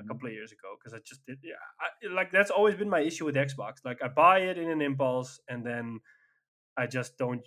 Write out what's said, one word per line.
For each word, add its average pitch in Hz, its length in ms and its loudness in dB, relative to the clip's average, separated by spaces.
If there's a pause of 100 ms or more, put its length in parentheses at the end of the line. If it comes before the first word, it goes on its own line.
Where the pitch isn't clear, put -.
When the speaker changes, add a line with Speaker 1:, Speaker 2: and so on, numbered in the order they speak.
Speaker 1:
a 104 40 -14
Speaker 2:
Mm-hmm. - 0 -
Speaker 1:
couple 117 240 -10
of 110 60 -10
years 110 180 -14
ago, 101 300 -18
'cause 113 120 -20
I 110 60 -14
just - 260 -20
did, 135 160 -14
yeah, 165 140 -14 (240)
I, 175 280 -8
like, 180 240 -4
that's 196 180 6
always 202 260 4
been 208 140 -4
my 170 100 4
issue 160 260 -2
with 135 100 0
Xbox. 131 480 -4
Like, 123 180 -8
I 127 60 -4
buy 170 320 8
it 185 180 -2
in 165 120 -2
an 156 120 0
impulse, 131 640 0
and 120 180 -6
then 117 340 -6 (760)
I 123 120 -2
just 123 300 -6
don't 123 280 -2